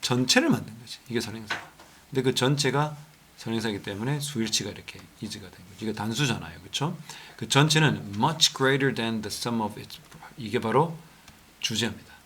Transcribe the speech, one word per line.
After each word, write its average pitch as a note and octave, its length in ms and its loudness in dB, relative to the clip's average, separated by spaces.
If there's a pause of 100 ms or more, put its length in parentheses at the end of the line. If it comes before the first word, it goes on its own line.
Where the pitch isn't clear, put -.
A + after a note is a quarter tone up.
전체를 B2+ 480 4
만든 - 300 0
거지. - 180 -16 (120)
이게 A#2 120 -2
선행사. A2 340 -8 (540)
근데 C3 140 2
그 B2+ 100 4
전체가 C#3 640 2 (400)
선행사이기 A2 460 -2
때문에 A2+ 360 -2
수일치가 A2 520 -2
이렇게 F#2+ 280 -14 (220)
이즈가 G2+ 280 -10
된 - 100 -20
거죠. F#2+ 260 -12
이거 A2 80 -2
단수잖아요. G#2+ 680 -2
그쵸? E3 360 -4 (400)
그 A2+ 100 -8
전체는 C#3 680 4
much C#3+ 380 2
greater C3+ 400 4
than A2+ 280 -2
the G2+ 120 -8
sum A#2 280 -2
of G#2+ 180 -4
its, - 200 -14 (380)
이게 A2 220 -2
바로 C3 380 4 (640)
주제입니다. A2 520 -2 (120)